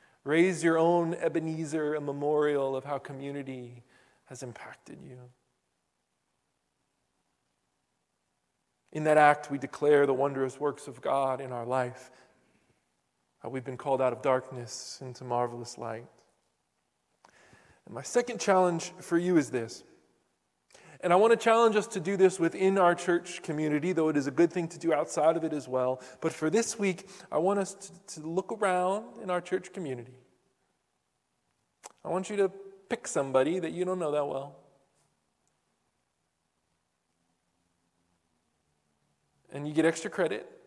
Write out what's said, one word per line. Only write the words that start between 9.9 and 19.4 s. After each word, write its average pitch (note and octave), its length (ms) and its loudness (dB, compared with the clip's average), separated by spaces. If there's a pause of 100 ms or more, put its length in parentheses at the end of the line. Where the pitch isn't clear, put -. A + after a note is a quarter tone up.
the C3+ 80 2
wondrous C3+ 460 -2
works C#3+ 280 -4
of B2+ 140 -16
God C3+ 400 0
in B2+ 100 -10
our A#2+ 140 -8
life, B2 460 -4 (1300)
how B2 80 -12
we've C3 160 -8
been C3 100 -8
called C3 260 -2
out B2+ 120 2
of A2 80 -10
darkness B2+ 800 -4
into B2+ 220 -14
marvelous A#2+ 560 -4
light. A#2 260 -10 (1800)
And G#2+ 100 -18
my C3+ 80 -10
second A#3+ 360 -4
challenge F3+ 600 2
for - 180 -2
you F3 200 2
is C3+ 120 4